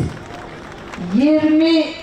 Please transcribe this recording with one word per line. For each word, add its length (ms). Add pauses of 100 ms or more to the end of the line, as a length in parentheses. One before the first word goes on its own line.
(1160)
yirmi 680 (200)